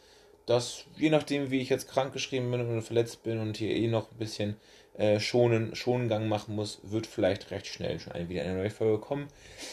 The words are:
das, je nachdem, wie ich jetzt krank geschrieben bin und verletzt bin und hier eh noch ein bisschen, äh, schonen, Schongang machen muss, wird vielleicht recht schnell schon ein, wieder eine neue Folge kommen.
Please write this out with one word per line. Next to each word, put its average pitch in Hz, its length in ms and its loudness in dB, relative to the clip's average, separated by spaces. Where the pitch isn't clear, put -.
das, - 400 0
je 156 120 4
nachdem, 143 420 2
wie 131 100 2
ich 123 80 -2
jetzt - 180 0
krank 135 240 0
geschrieben 127 400 -2
bin 123 80 0
und 117 220 -2
verletzt 117 420 0
bin 113 160 -2
und 107 160 -2
hier 107 180 0
eh 107 140 2
noch 113 240 0
ein - 60 -20
bisschen, 107 400 -4
äh, 104 240 4
schonen, 120 560 4
Schongang 113 520 0
machen 104 280 -2
muss, 104 280 -4
wird 107 240 -4
vielleicht 98 440 0
recht 95 160 -6
schnell 82 320 -4
schon - 140 -12
ein, 85 160 -6
wieder 87 140 -2
eine 92 120 -2
neue 95 140 0
Folge 110 300 2
kommen. 143 280 -4